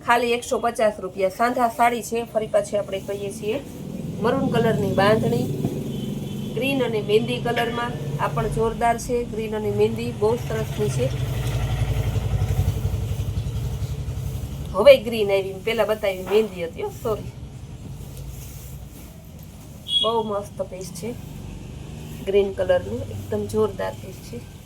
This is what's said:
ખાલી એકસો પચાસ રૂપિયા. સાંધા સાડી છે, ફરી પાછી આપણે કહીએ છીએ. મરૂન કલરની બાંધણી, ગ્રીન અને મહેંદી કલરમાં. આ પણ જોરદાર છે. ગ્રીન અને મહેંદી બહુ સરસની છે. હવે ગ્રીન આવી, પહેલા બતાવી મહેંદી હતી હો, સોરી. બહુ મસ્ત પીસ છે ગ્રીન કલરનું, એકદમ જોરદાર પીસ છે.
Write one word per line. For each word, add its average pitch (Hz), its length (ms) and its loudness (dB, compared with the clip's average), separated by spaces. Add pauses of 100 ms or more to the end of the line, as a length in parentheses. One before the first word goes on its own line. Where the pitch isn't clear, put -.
ખાલી 240 260 6
એકસો 240 260 0
પચાસ 226 400 2
રૂપિયા. 190 300 -2
સાંધા 240 400 2
સાડી 240 340 4
છે, 233 220 -2
ફરી 220 220 -2
પાછી 202 300 2
આપણે 196 240 -2
કહીએ 202 320 -6
છીએ. 214 280 -2 (640)
મરૂન 262 260 2
કલરની 208 440 4
બાંધણી, 220 500 4 (1120)
ગ્રીન 262 300 0
અને 226 160 0
મહેંદી 226 380 2
કલરમાં. 240 540 0 (300)
આ 202 60 2
પણ 220 200 0
જોરદાર 226 500 2
છે. 240 260 0
ગ્રીન 214 320 -4
અને 214 140 0
મહેંદી 220 420 2
બહુ 220 240 4
સરસની 214 520 0
છે. - 180 2 (3750)
હવે 254 240 10
ગ્રીન 214 340 0
આવી, 190 220 2
પહેલા 220 320 0
બતાવી 196 380 0
મહેંદી 185 420 2
હતી 160 180 -8
હો, 415 80 -4
સોરી. - 420 -4 (2750)
બહુ 226 200 4
મસ્ત 202 400 -4
પીસ 185 300 -6
છે 226 200 -6 (1120)
ગ્રીન 196 280 4
કલરનું, 185 480 2
એકદમ 208 460 -4
જોરદાર 196 460 0
પીસ 190 220 -12
છે. - 520 -14